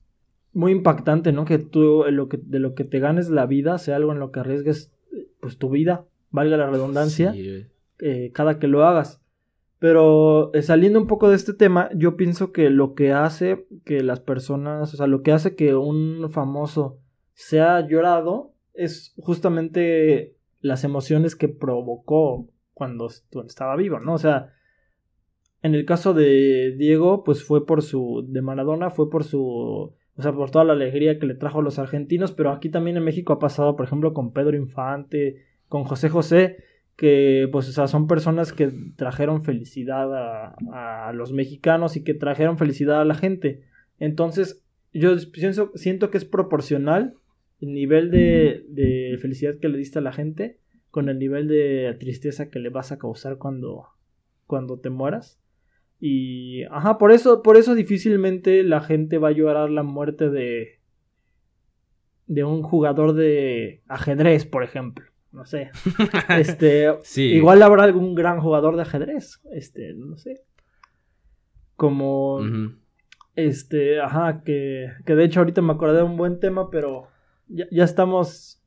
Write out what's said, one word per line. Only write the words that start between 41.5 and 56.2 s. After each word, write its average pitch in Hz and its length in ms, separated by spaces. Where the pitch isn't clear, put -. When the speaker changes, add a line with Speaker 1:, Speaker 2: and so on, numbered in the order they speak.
Speaker 1:
y 151 80
que 156 100
trajeron 156 460
felicidad 147 420
a 151 40
la 151 100
gente. 175 480
Entonces, 165 680
yo 175 220
pienso, 196 420
siento 190 380
que 202 80
es - 60
proporcional 160 880
el 143 140
nivel 151 380
de, 165 560
de 127 520
felicidad 135 400
que 165 100
le 139 100
diste 139 180
a 147 60
la 135 80
gente 156 480
con 139 180
el 135 80
nivel 139 300
de 139 520
tristeza 139 520
que 135 80
le 120 100
vas 131 220
a 139 80
causar 131 380
cuando, 131 500
cuando 131 340
te 131 120
mueras. 135 480
Y, 127 680